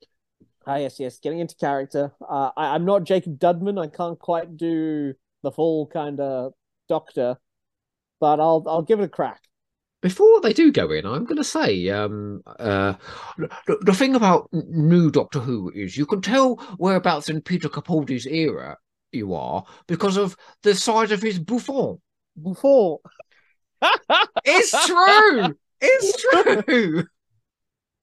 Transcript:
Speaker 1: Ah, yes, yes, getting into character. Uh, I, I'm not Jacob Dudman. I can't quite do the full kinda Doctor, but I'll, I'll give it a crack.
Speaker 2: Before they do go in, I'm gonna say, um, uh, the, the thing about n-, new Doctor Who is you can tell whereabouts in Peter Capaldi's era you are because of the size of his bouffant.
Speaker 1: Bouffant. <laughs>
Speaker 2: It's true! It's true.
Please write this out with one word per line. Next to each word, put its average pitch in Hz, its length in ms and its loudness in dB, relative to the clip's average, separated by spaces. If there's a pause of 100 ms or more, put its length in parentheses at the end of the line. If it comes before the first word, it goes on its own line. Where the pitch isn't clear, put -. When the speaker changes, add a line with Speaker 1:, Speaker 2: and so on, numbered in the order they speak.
(640)
Speaker 1:
Ah, 139 120 -4
yes, 139 220 -6
yes, 127 200 -10
getting 160 200 -8
into 170 160 -8
character. 143 640 -4
Uh, 139 360 -4
I, 151 180 -2
I'm 170 100 -2
not 196 200 2
Jacob 175 340 -2
Dudman. 180 420 0
I 160 60 -6
can't 170 320 -8
quite 170 380 -6
do 156 560 -4 (300)
the 139 80 -6
full 156 360 -2
kinda 139 640 -6 (360)
Doctor, 151 500 -4 (840)
but 151 180 2
I'll, 160 260 2
I'll 160 160 -4
give 208 200 0
it - 20 0
a - 60 -4
crack. 127 320 -6 (600)
Speaker 2:
Before 415 380 6
they 226 140 0
do 320 180 6
go 85 200 0
in, 78 140 -4
I'm 135 200 -6
gonna 294 180 -4
say, 107 460 -2
um, 104 580 -6
uh, 98 460 -2 (440)
the, - 440 -4
the 190 120 4
thing 262 220 2
about 190 380 4
n-, 165 160 -4
new 165 420 4
Doctor 143 280 0
Who 117 360 -6
is 98 220 -8
you 143 80 -2
can 196 160 -2
tell 254 340 2 (220)
whereabouts 180 500 0
in 156 140 -4
Peter 175 260 -4
Capaldi's 139 580 -4
era 120 520 -4 (340)
you 101 220 -6
are 73 320 -6 (220)
because 185 300 -2
of 196 200 -2 (260)
the 202 120 4
size 220 360 0
of 202 100 -2
his 208 180 -2
bouffant. 220 600 -4 (380)
Speaker 1:
Bouffant. 190 640 2 (800)
<laughs> 370 640 0
Speaker 2:
It's 330 420 4
true! 359 680 4 (260)
It's 403 400 2 (440)
true. 175 380 0 (1000)